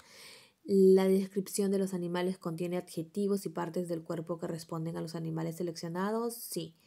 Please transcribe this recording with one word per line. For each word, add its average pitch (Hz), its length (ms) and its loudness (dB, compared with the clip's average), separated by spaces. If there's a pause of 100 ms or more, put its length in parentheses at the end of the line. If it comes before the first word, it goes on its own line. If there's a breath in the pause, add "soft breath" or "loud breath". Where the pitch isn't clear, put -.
(720 loud breath)
¿La 190 380 8
descripción 190 640 0
de 196 80 2
los 190 160 -2
animales 180 420 -2
contiene 175 400 -4
adjetivos 196 680 -2
y - 20 -6
partes 170 400 -4
del 165 140 -2
cuerpo 165 360 -6
que 175 80 -8
responden 165 520 -6
a - 20 -4
los 165 140 -8
animales 165 420 -4
seleccionados? 185 800 -4
Sí. - 400 -10 (120 loud breath)